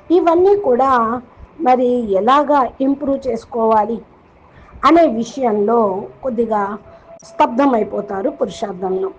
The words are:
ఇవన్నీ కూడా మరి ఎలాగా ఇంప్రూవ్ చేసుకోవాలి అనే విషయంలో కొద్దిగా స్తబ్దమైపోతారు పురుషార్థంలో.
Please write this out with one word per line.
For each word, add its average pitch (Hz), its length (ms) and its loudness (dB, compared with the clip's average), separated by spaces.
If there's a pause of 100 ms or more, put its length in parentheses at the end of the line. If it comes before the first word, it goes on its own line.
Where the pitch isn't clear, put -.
(100)
ఇవన్నీ 359 460 4
కూడా 247 680 0 (380)
మరి 247 520 2
ఎలాగా 262 580 2 (100)
ఇంప్రూవ్ 269 480 -2
చేసుకోవాలి 226 760 -2 (840)
అనే 330 220 6
విషయంలో 220 1000 -2 (160)
కొద్దిగా 214 560 -4 (460)
స్తబ్దమైపోతారు 226 1080 -2
పురుషార్థంలో. 190 880 -6